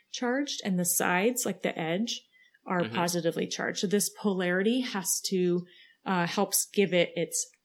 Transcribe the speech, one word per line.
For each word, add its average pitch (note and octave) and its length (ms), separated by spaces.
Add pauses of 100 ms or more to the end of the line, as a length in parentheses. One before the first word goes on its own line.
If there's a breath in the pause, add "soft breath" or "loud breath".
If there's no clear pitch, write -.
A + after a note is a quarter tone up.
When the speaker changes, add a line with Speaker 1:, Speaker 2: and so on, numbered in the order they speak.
(120 soft breath)
Speaker 1:
charged B3+ 540
and F#3 140
the F3 60
sides, F#3+ 600
like G3 160
the - 160
edge, F3 460 (420 soft breath)
are F3+ 160
Speaker 2:
Mm-hmm. D#3+ 140
Speaker 1:
positively F3 500
charged. - 360
So - 60
this G3+ 220 (100)
polarity F#3+ 600
has G#3 460
to, F3+ 340 (420 soft breath)
uh, F3+ 220
helps G3 480
give F#3+ 220
it F3 200
its E3 300 (200)